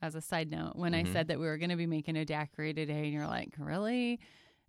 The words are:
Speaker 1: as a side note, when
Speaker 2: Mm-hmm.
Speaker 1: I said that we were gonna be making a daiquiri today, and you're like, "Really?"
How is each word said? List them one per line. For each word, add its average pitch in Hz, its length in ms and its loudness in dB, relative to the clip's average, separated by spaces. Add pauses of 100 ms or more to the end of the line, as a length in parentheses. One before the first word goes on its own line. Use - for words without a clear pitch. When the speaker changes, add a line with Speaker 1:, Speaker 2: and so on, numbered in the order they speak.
Speaker 1:
as 160 140 -4
a 160 60 -4
side 160 300 -2
note, 160 260 -4
when 170 160 2
Speaker 2:
Mm-hmm. 170 160 4
Speaker 1:
I 180 40 2
said 165 160 4
that 160 120 0
we 165 60 0
were 156 120 0
gonna 175 180 0
be 170 100 2
making 160 300 0
a 156 80 2
daiquiri 151 500 -2
today, 151 300 0
and 147 80 0
you're 147 140 0
like, - 320 -4
"Really?" 226 640 0 (480)